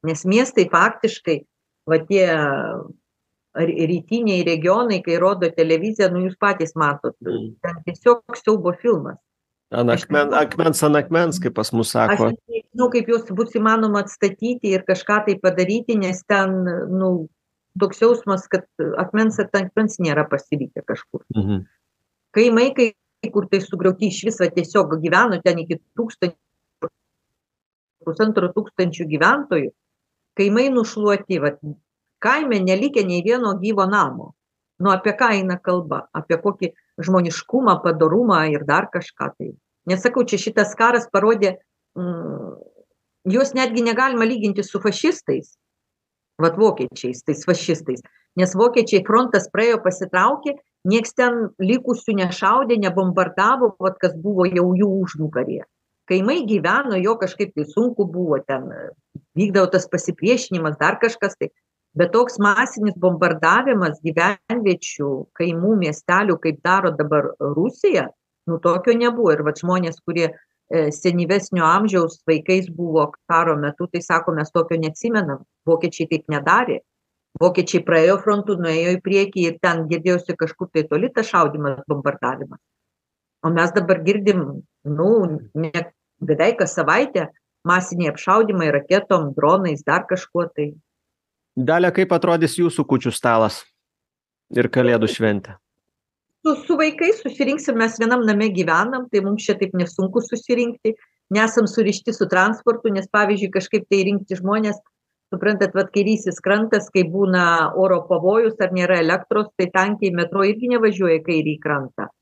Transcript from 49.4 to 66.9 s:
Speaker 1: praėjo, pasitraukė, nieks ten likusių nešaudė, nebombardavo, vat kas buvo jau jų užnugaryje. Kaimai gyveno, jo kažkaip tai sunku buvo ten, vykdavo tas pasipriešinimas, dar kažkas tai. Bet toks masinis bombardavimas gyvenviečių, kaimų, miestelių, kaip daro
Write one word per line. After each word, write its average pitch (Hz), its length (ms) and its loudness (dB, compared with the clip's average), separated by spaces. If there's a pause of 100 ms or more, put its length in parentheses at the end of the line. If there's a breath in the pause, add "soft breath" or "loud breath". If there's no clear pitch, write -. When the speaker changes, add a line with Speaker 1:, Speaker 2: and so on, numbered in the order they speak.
Speaker 1:
praėjo, 226 340 0
pasitraukė, 190 760 -2 (280)
nieks 220 300 0
ten 240 340 0 (100)
likusių 240 600 -2
nešaudė, 220 560 0
nebombardavo, 190 1000 0
vat 185 200 -4
kas 170 160 0
buvo 180 300 0
jau 180 300 2
jų 202 140 2 (120)
užnugaryje. 156 640 -6 (440)
Kaimai 226 380 0
gyveno, 202 540 0
jo 220 160 0
kažkaip 214 380 -6
tai 151 100 -4
sunku 226 400 -2
buvo 165 340 -2
ten, 135 300 -6 (680)
vykdavo 190 380 2
tas 185 160 0
pasipriešinimas, 175 880 -2
dar 180 220 0
kažkas 220 400 -2
tai. - 80 -6 (480)
Bet 170 160 2
toks 240 260 2
masinis 208 560 0
bombardavimas 175 1080 2
gyvenviečių, 175 1040 -2 (240)
kaimų, 170 480 -2
miestelių, 175 580 0
kaip 156 240 -2
daro 185 300 2